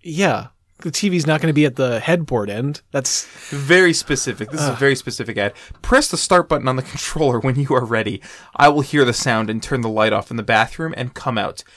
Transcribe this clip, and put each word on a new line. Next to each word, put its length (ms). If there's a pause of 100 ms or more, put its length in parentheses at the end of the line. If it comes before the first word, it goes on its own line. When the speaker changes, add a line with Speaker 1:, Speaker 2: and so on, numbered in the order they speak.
Speaker 1:
yeah. 460 (320)
The 120
T 180
V's 180
not 140
gonna 120
be 120
at 100
the 240
headboard 500
end. 320 (100)
That's 340 (240)
Speaker 2:
Very 440
specific. 560
This 120
is 80
a 20
Speaker 1:
Ugh. 80
Speaker 2:
very 160
specific 420
ad. 160 (300)
"Press 240
the 100
start 320
button 200
on 80
the 40
controller 580
when 200
you 160
are 100
ready. 340 (360)
I 140
will 120
hear 240
the 80
sound 360
and 120
turn 200
the 80
light 240
off 180
in 60
the 60
bathroom 540
and 160
come 240
out. 260 (140)